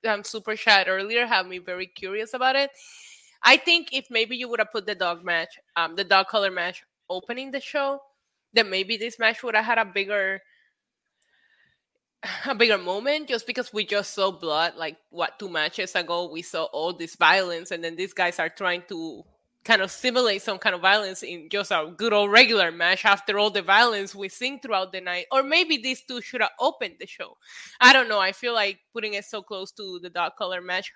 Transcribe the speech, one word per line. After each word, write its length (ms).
um, 160
super 320
chat 320
earlier 380
had 220
me 100
very 300
curious 460
about 220
it. 140
I 120
think 340
if 180
maybe 280
you 100
would 120
have 120
put 140
the 100
dog 300
match, 340
um, 220
the 80
dog 220
collar 240
match 340
opening 420
the 80
show, 420
then 160
maybe 260
this 240
match 240
would 100
have 120
had 120
a 60
bigger, 580
a 100
bigger 220
moment, 500
just 180
because 280
we 120
just 280
saw 180
blood, 460
like, 180
what, 300
two 100
matches 440
ago, 380
we 100
saw 300
all 220
this 220
violence, 560
and 120
then 140
these 160
guys 260
are 80
trying 400
to 380
kind 160
of 80
simulate 520
some 160
kind 180
of 60
violence 420
in 260
just 220
a 240
good 160
old 180
regular 400
match 360
after 340
all 100
the 120
violence 520
we've 200
seen 260
throughout 320
the 80
night. 320
Or 100
maybe 360
these 240
two 180
should 220
have 180
opened 400
the 80
show. 300
I 140
don't 160
know. 100
I 140
feel 200
like 260
putting 220
it 100
so 180
close 320
to 280
the 80
dog 280
collar 220
match 360